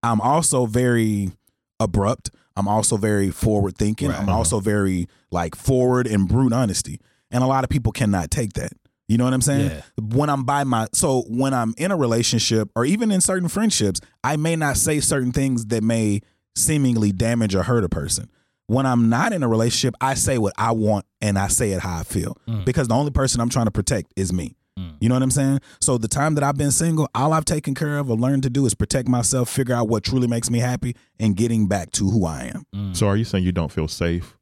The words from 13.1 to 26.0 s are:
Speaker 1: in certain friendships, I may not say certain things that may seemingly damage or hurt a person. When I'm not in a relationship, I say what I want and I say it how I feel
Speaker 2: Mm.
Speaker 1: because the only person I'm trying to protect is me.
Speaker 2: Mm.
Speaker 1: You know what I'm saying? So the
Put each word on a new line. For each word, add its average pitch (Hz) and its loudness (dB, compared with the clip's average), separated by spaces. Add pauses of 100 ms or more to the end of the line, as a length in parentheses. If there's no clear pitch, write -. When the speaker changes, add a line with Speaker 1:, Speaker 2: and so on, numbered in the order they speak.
Speaker 1:
in 185 2
certain 185 0
friendships, 196 0 (240)
I 143 0
may 160 0
not 151 -2
say 151 0
certain 131 0
things 127 0
that 113 0
may 110 0 (340)
seemingly 123 2
damage 110 0
or 92 2
hurt 113 2
a 85 -2
person. - -6 (380)
When 131 2
I'm 120 4
not 143 0
in 175 -2
a 123 0
relationship, 113 0
I 135 0
say 139 0
what 101 0
I 113 0
want 107 0 (160)
and 104 2
I 98 0
say 107 0
it 92 -2
how 85 -6
I 87 -6
feel - -6 (120)
Speaker 2:
Mm. 110 -4
Speaker 1:
because 127 0
the 113 2
only 143 0
person 123 0
I'm 117 0
trying 117 0
to 107 0
protect 101 -4
is 95 -2
me. 82 -4 (240)
Speaker 2:
Mm. 85 -12
Speaker 1:
You 110 0
know 123 2
what 131 2
I'm 131 0
saying? 135 0 (220)
So 123 2
the 110 -4